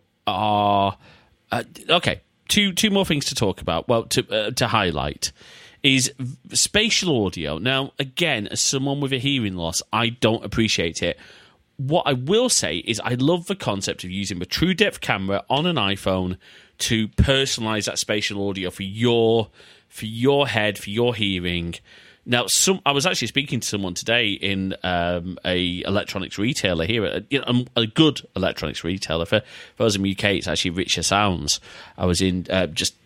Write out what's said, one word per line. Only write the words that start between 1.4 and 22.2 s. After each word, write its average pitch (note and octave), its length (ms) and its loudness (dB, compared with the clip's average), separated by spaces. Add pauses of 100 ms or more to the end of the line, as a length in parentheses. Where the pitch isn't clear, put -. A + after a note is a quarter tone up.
uh, A#2+ 100 -2 (260)
okay, E3 320 2 (280)
two, G3+ 240 2
two G#3+ 160 2
more G3 160 2
things D3 200 -2
to C3+ 100 -4
talk F#2+ 260 0
about, E2 260 -2
well, A#2 160 2
to, - 260 -2
uh, G#2+ 220 -2
to B2+ 160 0
highlight, E2+ 640 0 (500)
is C3+ 340 4
v-, B2+ 380 -10
spatial F3+ 680 2
audio. D#2+ 320 -4
Now, C3+ 420 -2
again, C3 480 -2
as - 140 -4
someone C#3 400 0
with C3+ 100 -2
a C3 80 -2
hearing A#2+ 360 -2
loss, E2 260 -4 (100)
I A#2 180 2
don't A#2 360 2
appreciate G2+ 580 0
it. E2+ 160 -2 (560)
What C#3+ 320 0
I C#3+ 60 2
will F#3+ 360 2
say E2+ 280 -2
is G#2+ 260 -4
I B2 100 -2
love D#3+ 320 2
the G3+ 100 -4
concept G2 480 -4
of F2+ 60 -8
using G2 300 -4
the - 80 -6
true F#3 260 0
depth G3 280 0
camera G2 480 0
on D3 180 2
an F3 80 0
iPhone F#2+ 640 0 (420)
to A2 300 0
personalize A#2+ 760 2
that - 140 -6
spatial G2+ 500 -2
audio F#2 220 -4
for - 120 -8
your, A2+ 640 2 (380)
for - 180 -14
your C3 420 2
head, G#2+ 320 0
for - 100 -12
your A#2 240 2
hearing. F2 640 -2 (500)